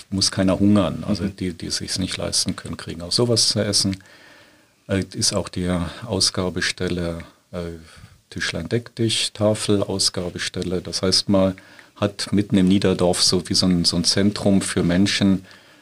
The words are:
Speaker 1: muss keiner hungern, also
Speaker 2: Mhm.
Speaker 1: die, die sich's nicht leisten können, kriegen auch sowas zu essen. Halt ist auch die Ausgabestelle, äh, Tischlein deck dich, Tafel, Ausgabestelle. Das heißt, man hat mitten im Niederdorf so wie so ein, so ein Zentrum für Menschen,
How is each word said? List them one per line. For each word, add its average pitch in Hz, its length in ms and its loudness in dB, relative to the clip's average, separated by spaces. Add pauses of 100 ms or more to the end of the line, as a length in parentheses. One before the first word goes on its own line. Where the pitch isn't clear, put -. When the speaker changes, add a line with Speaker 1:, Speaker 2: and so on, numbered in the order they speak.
(100)
Speaker 1:
muss 95 220 -2
keiner 95 260 2
hungern, 95 480 2
also 98 160 -2
Speaker 2:
Mhm. 98 140 -4
Speaker 1:
die, 92 160 -6
die 87 180 -10
sich's - 300 -6
nicht 90 160 -4
leisten 87 400 -4
können, 85 200 -10
kriegen 85 260 -12
auch 87 100 -8
sowas 117 360 2
zu 104 120 0
essen. 98 420 0 (840)
Halt 95 260 -2
ist 113 200 -2
auch 90 140 -2
die 90 220 -4 (340)
Ausgabestelle, 90 1120 -2 (340)
äh, 90 60 -8 (720)
Tischlein 85 380 -6
deck 117 260 -4
dich, - 380 -2
Tafel, 104 500 2
Ausgabestelle. 90 1000 -4
Das - 180 -6
heißt, 95 300 2
man 95 240 4 (420)
hat - 340 -4
mitten 101 280 2
im 92 100 6
Niederdorf 92 540 4
so - 260 0
wie 95 60 -2
so 92 100 2
ein, 87 220 2
so 87 100 0
ein 87 80 0
Zentrum 98 560 2
für - 220 -2
Menschen, 95 640 2 (360)